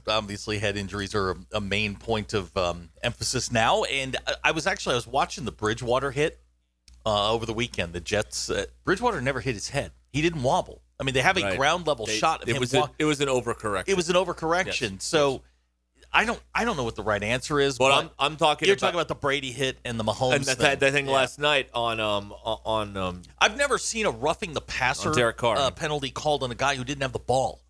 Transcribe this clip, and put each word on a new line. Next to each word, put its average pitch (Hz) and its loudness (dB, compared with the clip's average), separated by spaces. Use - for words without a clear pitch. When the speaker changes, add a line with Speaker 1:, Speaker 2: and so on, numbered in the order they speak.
Speaker 1:
obviously 107 -2
head 101 0
injuries 98 -4
are 95 2
a, 87 -2
a 107 -2
main 101 -2
point 110 -4
of, 92 -4
um, 85 -2
emphasis 120 -4
now. 135 4
And 131 -4
I, 135 -2
I 151 -2
was 160 -2
actually, 185 -2
I 123 2
was 113 -4
watching 143 -2
the 98 -4
Bridgewater 123 -2
hit, 147 -2
uh, 107 4
over 113 0
the 113 -4
weekend. 104 -2
The 87 -6
Jets, - -2
uh, 98 -2
Bridgewater 196 0
never 131 -2
hit 113 -4
his - -10
head. 120 -4
He 143 0
didn't 160 0
wobble. 160 0
I - -6
mean, 131 -2
they 131 6
have 185 4
a 180 2
Speaker 2:
Right. 190 0
Speaker 1:
ground 156 2
level 120 0
Speaker 2:
They, 110 -2
Speaker 1:
shot 160 2
of 113 -2
Speaker 2:
it 117 2
Speaker 1:
him 127 -2
Speaker 2:
was 127 0
Speaker 1:
wa- 135 4
Speaker 2:
a, 143 -2
it 151 2
was 147 2
an 143 2
overcorrection. 110 0
Speaker 1:
It 190 4
was 170 -2
an 175 4
overcorrection. 170 0
Speaker 2:
Yes. 95 -8
Speaker 1:
So 143 2
I 180 6
don't, 220 -2
I 196 0
don't 226 0
know 123 0
what 110 -4
the 107 -8
right 104 2
answer 127 0
is, 139 2
Speaker 2:
But 131 6
Speaker 1:
but 147 6
Speaker 2:
I'm, 160 -14
I'm 143 0
talking 156 2
Speaker 1:
you're 196 2
Speaker 2:
about - -12
Speaker 1:
talking 175 0
about 165 0
the 147 -2
Brady 135 -2
hit 131 -2
and 117 -4
the 110 -2
Mahomes 127 2
Speaker 2:
and 139 0
that, 131 0
Speaker 1:
thing. 139 4
Speaker 2:
that 135 4
thing 139 0
Speaker 1:
Yeah. 135 -2
Speaker 2:
last 135 2
night 147 2
on, 117 0
um, 101 -2
o-, 110 -2
on, 104 -2
um, 90 -4
Speaker 1:
I've 214 2
never 277 0
seen 220 -4
a 165 2
roughing 151 -2
the 120 -2
passer, - -2
Speaker 2:
on 147 0
Derek 117 4
Carr. 117 2
Speaker 1:
uh, 131 2
penalty 147 -4
called 147 0
on 123 -4
a 113 -6
guy 135 2
who 127 -6
didn't 139 -6
have 131 -2
the 113 -8
ball. 127 -2